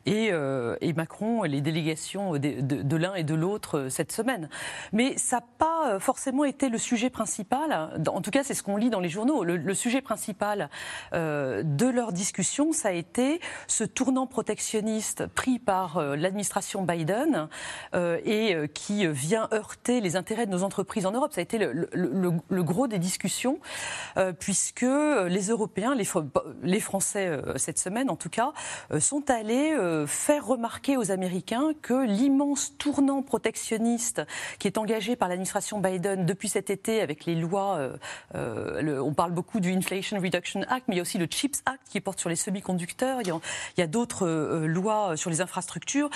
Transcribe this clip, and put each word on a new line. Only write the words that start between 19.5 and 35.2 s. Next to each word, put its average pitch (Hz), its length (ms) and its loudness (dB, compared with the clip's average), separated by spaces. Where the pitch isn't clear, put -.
heurter 240 480 0
les 175 140 0
intérêts 220 300 0
de 196 60 -4
nos 180 120 0
entreprises 190 420 -2
en 190 60 2
Europe. 277 220 0
Ça - 80 -2
a - 20 -2
été 226 140 -2
le, 170 140 2
le, 160 220 -2
le, 180 380 2
le 180 140 2
gros 180 240 2
des 214 120 0
discussions, 202 600 -2
euh, 185 160 2
puisque, - 500 -2
euh, 269 460 4
les 190 180 2
Européens, 220 480 0
les 202 80 0
Fr-, 160 220 0
les 185 160 4
Français, 190 480 0
euh, 139 300 -2
cette - 220 -2
semaine 226 300 0
en 165 80 0
tout - 120 -8
cas, 240 220 0
euh, 151 80 2
sont 277 300 0
allés, 240 420 4
euh, 170 340 2
faire 294 400 2
remarquer 233 520 0
aux 196 140 2
Américains 190 600 0
que 262 240 2
l'immense 269 720 2
tournant 277 440 2
protectionniste 226 1000 0
qui - 80 0
est 190 100 2
engagé 220 380 0
par 190 140 0